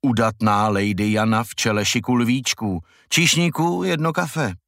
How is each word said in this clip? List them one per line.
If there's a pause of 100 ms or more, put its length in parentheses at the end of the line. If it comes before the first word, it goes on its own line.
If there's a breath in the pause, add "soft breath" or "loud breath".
Udatná
lady
Jana
v
čele
šiku
lvíčků, (260 soft breath)
číšníků
jedno
kafe (140)